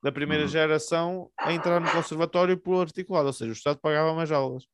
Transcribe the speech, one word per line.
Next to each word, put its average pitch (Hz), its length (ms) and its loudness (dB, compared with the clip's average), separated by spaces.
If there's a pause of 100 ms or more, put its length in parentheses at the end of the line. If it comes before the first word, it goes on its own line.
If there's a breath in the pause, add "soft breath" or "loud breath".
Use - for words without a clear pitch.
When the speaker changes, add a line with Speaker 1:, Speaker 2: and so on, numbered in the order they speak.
Speaker 1:
da 139 120 -2
primeira 147 300 -2
Speaker 2:
Uhum. 147 60 -2
Speaker 1:
geração 160 880 0
a 151 160 -2
entrar 170 280 2
no 170 100 0
conservatório 165 640 0
pelo 180 220 0
articulado, 175 480 0
ou 135 60 -2
seja, 113 160 -6
o 113 40 -6
Estado 143 280 -2
pagava 156 340 2
mais 160 160 -2
aulas. 131 320 -2 (100)